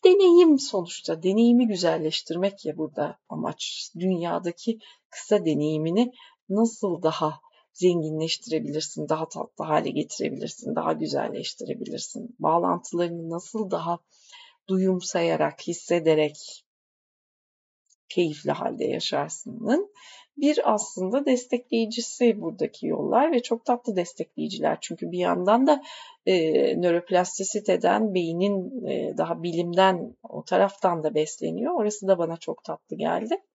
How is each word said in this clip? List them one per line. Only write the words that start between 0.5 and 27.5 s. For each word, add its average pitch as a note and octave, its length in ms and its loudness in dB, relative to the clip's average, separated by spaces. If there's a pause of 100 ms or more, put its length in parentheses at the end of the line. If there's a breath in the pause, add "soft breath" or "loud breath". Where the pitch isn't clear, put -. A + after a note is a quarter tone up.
sonuçta. E3 640 -6
Deneyimi A#3 440 6
güzelleştirmek F3 960 -2
ya D#3 140 -6
burada D3+ 400 -6 (100)
amaç. - 720 -8
Dünyadaki F3+ 800 -2 (320 loud breath)
kısa - 340 0
deneyimini D#3 680 0 (360 loud breath)
nasıl G3+ 540 0
daha D#3 380 -2 (320 soft breath)
zenginleştirebilirsin, D#3 1400 -2
daha D#3 200 -2
tatlı - 360 -10
hale D#3 260 0
getirebilirsin, - 840 -6
daha E3 180 0
güzelleştirebilirsin? - 1500 -6
Bağlantılarını E3+ 920 -2
nasıl F#3 400 -6
daha E3+ 280 -4 (680 loud breath)
duyumsayarak, F3 1000 0
hissederek D#3 1000 0 (1400)
keyifli D#3 420 -2
halde - 340 -4
yaşarsının - 1080 -2 (440 loud breath)
bir C#4+ 380 2
aslında G#3 520 -4
destekleyicisi A#3 1120 0
buradaki - 460 -6
yollar B3+ 460 2
ve B3 100 2
çok A3+ 220 -4
tatlı A#3+ 320 -2
destekleyiciler. D#3+ 840 -4
Çünkü E3+ 300 -8
bir F3+ 80 -6
yandan F3+ 480 2
da, D4 160 4 (440 loud breath)
e, F#3+ 60 4 (480)
nöroplastisiteden, F#3 1300 2